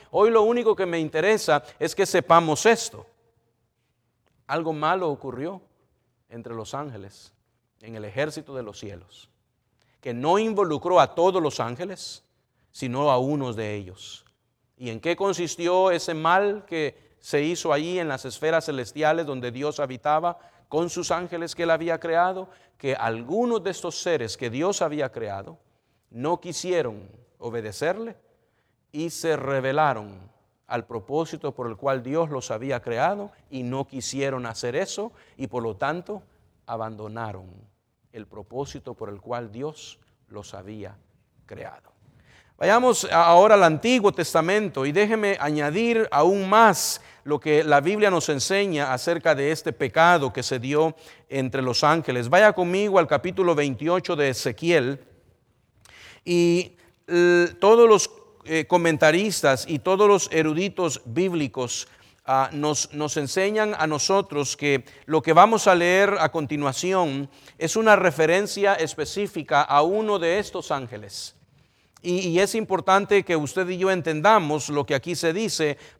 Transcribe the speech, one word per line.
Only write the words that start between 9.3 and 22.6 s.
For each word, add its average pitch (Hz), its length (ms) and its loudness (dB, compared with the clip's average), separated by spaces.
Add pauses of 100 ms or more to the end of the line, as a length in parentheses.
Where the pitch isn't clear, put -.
que 127 120 -10
no 151 280 0
involucró 185 580 0
a 139 160 4
todos 180 260 2
los 151 200 -4
ángeles, 151 640 -10 (480)
sino 135 400 -2
a 123 60 4
unos 131 360 -4
de 104 220 -8
ellos. 92 460 -16 (540)
¿Y 123 140 -12
en 113 80 -10
qué 170 160 -2
consistió 180 800 0
ese 170 220 -4
mal 196 520 0
que 156 540 -8
se - 240 -2
hizo 165 280 -2
allí 170 280 -2
en 165 80 -4
las 135 160 -8
esferas 156 400 -2
celestiales 151 600 -2
donde 127 280 -8
Dios 143 260 -6
habitaba 151 580 -2 (320)
con 165 220 -2
sus 175 220 -6
ángeles 170 420 -6
que 175 80 -6
él 165 80 -2
había 165 300 0
creado? 180 480 -2 (280)